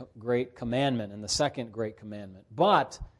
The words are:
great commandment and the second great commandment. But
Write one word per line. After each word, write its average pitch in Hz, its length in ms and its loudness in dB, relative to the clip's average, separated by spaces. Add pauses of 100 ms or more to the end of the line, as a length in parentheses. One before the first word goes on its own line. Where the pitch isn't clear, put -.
(180)
great 123 380 0
commandment 120 560 0
and 104 100 -12
the 104 60 -10
second 131 440 -2
great 110 240 -4
commandment. 104 540 -14
But 156 480 4 (220)